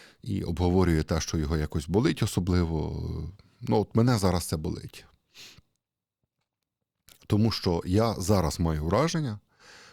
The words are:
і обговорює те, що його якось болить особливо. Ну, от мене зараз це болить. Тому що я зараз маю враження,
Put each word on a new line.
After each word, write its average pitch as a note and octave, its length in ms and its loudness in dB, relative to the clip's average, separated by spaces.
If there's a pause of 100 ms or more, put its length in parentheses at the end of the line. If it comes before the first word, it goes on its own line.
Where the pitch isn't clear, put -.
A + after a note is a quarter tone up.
(220)
і G2 200 -4
обговорює F2 600 4
те, D#2+ 180 -2
що - 180 -4
його D#2 180 0
якось D#2 320 -4
болить C#3 340 0
особливо. E2+ 800 -2 (600)
Ну, A#2 200 0
от - 140 -6
мене A#2+ 240 4
зараз F2+ 260 2
це - 120 -4
болить. - 480 -8 (2250)
Тому G#2+ 240 2
що E2+ 340 -2
я G#2 300 2
зараз F2 460 0
маю D#2+ 240 0
враження, B2 540 0 (540)